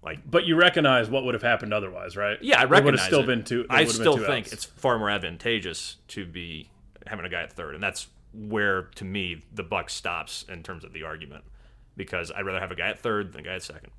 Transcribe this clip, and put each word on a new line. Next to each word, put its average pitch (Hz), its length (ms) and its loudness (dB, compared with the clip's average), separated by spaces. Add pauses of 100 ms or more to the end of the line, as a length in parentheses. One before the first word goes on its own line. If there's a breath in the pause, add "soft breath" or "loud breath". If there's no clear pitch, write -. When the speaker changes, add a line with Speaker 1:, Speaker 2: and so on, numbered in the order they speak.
Speaker 1:
Like, 80 240 -10
Speaker 2:
But 165 180 4
you 160 100 4
recognize 147 520 6
what 131 160 0
would 123 100 0
have 117 100 -4
happened 113 280 2
otherwise, 90 440 -4
right? 104 260 0
Speaker 1:
Yeah, 247 160 4
I 123 60 6
Speaker 2:
It 131 60 2
would 160 40 8
have 180 100 10
Speaker 1:
recognize 131 220 4
Speaker 2:
still 139 140 6
Speaker 1:
it. 120 60 2
Speaker 2:
been 120 180 0
two, 123 160 -2
it 117 100 -6
Speaker 1:
I 127 40 0
Speaker 2:
would 131 40 6
have 156 80 6
been 113 160 0
Speaker 1:
still 143 160 6
Speaker 2:
two 110 80 -2
Speaker 1:
think 107 200 -2
Speaker 2:
outs. - 60 -12
Speaker 1:
it's 110 120 -10
far 123 340 0
more 107 100 0
advantageous 92 880 -4 (100)
to 98 180 -10
be 85 420 -12 (380)
having 95 180 -10
a 92 40 -8
guy 87 140 -4
at - 100 -12
third, 76 240 -10
and 90 60 -8
that's - 260 -6 (260)
where, 104 480 0 (140)
to - 80 -12
me, 92 400 -6 (100)
the 101 80 -8
buck 87 280 -4
stops - 580 -8
in 85 160 -14
terms 85 180 -14
of - 100 -20
the 80 120 -12
argument, 78 400 -14 (520)
because 90 360 -6
I'd 98 120 -8
rather 92 140 -4
have 92 140 -6
a - 20 -8
guy 87 140 -2
at 107 100 -6
third 104 340 -2
than 71 100 -16
a - 20 -18
guy 92 100 -10
at 92 80 -10
second - 360 -16